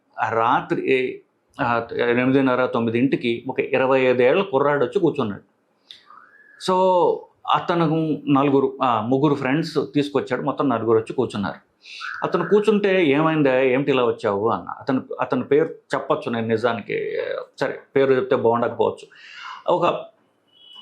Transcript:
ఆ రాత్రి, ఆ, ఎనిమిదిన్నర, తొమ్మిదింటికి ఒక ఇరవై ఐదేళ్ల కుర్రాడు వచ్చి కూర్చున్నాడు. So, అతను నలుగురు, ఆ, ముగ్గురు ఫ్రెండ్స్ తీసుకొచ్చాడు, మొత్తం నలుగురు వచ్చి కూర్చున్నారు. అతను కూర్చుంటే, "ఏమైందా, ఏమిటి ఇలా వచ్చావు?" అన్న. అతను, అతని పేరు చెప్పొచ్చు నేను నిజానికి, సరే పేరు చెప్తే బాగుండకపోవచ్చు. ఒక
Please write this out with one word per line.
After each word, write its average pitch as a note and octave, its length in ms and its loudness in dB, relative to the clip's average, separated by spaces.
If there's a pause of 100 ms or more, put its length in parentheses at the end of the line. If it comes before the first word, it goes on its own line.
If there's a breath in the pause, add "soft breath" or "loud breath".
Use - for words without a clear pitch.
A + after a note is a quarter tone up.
(200)
ఆ A#2 100 -2
రాత్రి, B2+ 920 -2 (400)
ఆ, A#2 260 -2 (220)
ఎనిమిదిన్నర, B2+ 560 2
తొమ్మిదింటికి A#2 840 -2
ఒక C3 120 -6
ఇరవై C3 420 0
ఐదేళ్ల B2+ 400 4
కుర్రాడు C#3+ 440 0
వచ్చి D#3 140 -4
కూర్చున్నాడు. C3 440 -2 (1300 loud breath)
So, F#3 440 2 (380)
అతను D#3+ 640 0 (100)
నలుగురు, C3+ 560 2
ఆ, A#2 180 0
ముగ్గురు C3+ 340 0
ఫ్రెండ్స్ D3+ 420 -2 (180)
తీసుకొచ్చాడు, C3+ 460 -2
మొత్తం C#3+ 280 -2
నలుగురు A2+ 280 2
వచ్చి A2 160 -2
కూర్చున్నారు. G#2 540 -6 (560 loud breath)
అతను - 260 -4
కూర్చుంటే, G3+ 560 2
"ఏమైందా, D3 540 4
ఏమిటి C3+ 320 2
ఇలా B2+ 120 2
వచ్చావు?" A2+ 460 0
అన్న. F#2 200 -4
అతను, - 340 -4 (180)
అతని B2+ 220 0
పేరు D3 220 4
చెప్పొచ్చు - 680 -4
నేను A2+ 160 -2
నిజానికి, G#2+ 680 -2 (420)
సరే C3 200 -4 (160)
పేరు C3+ 180 6
చెప్తే B2+ 220 2
బాగుండకపోవచ్చు. A#2 720 0 (680 loud breath)
ఒక E3+ 320 0 (760)